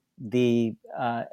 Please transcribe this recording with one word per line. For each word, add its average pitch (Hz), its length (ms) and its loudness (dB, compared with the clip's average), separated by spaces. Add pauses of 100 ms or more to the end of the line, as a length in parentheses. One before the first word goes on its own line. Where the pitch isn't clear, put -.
(180)
the, 117 560 2 (240)
uh, 120 340 -4